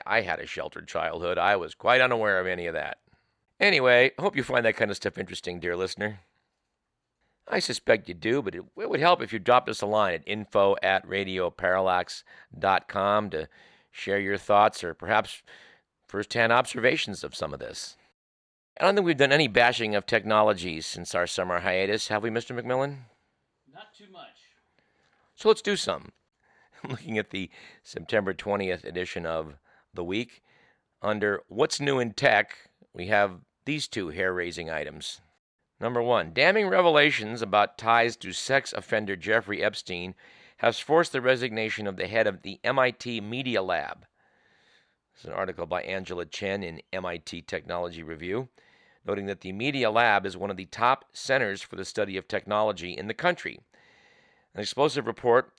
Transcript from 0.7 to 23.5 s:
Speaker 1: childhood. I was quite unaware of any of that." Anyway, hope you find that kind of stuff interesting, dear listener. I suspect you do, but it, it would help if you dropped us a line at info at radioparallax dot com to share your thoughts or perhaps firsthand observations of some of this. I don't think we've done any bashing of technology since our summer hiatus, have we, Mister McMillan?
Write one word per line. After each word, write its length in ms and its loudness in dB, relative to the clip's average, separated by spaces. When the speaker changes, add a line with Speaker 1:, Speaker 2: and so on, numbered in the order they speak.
Speaker 1:
childhood. 520 -2
I 160 4
was 180 -4
quite 280 4
unaware 380 2
of 60 -2
any 220 -4
of 80 -4
that." 240 -6
Anyway, 600 6
hope 160 0
you 80 0
find 220 0
that 120 2
kind 140 0
of 60 -6
stuff 200 -4
interesting, 420 -8
dear 160 -2
listener. 440 -4
I 120 -2
suspect 480 0
you 80 -10
do, 260 0
but 140 -6
it, 80 -12
it 140 -8
would 100 -2
help 220 4
if 100 -8
you 60 -6
dropped 320 4
us 120 -6
a 40 -4
line 300 2
at 100 -6
info 560 2
at 260 0
radioparallax 1160 -2
dot 300 0
com 420 0
to 180 -6
share 280 -4
your 180 -2
thoughts 460 4
or 120 -6
perhaps 480 -2
firsthand 440 0
observations 720 0
of 120 -10
some 180 -6
of 60 -12
this. 380 -12
I 40 -2
don't 120 6
think 100 2
we've 100 2
done 160 6
any 160 6
bashing 460 4
of 140 0
technology 760 2
since 320 -10
our 140 0
summer 320 -2
hiatus, 480 0
have 160 -2
we, 80 -2
Mister 240 -6
McMillan? 460 -4